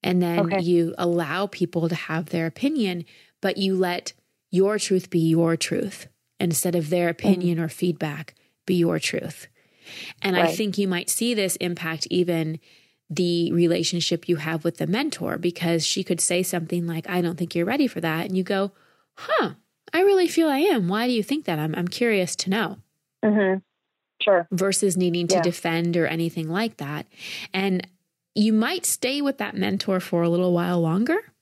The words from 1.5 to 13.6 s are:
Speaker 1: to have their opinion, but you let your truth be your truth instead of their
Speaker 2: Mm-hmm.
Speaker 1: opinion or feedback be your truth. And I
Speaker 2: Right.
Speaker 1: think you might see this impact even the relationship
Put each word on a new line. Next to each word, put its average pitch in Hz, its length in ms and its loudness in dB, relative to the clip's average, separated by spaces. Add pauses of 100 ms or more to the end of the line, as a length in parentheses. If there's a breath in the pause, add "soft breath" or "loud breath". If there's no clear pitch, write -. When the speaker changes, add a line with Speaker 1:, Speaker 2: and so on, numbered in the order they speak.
Speaker 1:
to 165 80 -2
have 160 320 -4
their 165 180 -2
opinion, 196 600 -2 (360 soft breath)
but 196 160 0
you 190 180 2
let 180 380 -2 (380)
your 196 280 4
truth 185 300 0
be 175 100 2
your 165 360 4
truth - 520 -4 (320)
instead 175 360 0
of 156 140 0
their 175 240 0
Speaker 2:
Mm-hmm. - 140 -4
Speaker 1:
opinion 180 320 2
or 165 100 -2
feedback 156 680 -4 (300)
be 185 100 2
your 165 240 2
truth. - 480 -6 (760 loud breath)
And 190 140 0
I 175 80 6
Speaker 2:
Right. 165 140 2
Speaker 1:
think 202 200 -2
you 196 120 2
might 175 200 -2
see 240 240 0
this 196 240 0
impact 165 520 -4
even 165 500 0 (500 soft breath)
the 170 440 0
relationship 170 760 0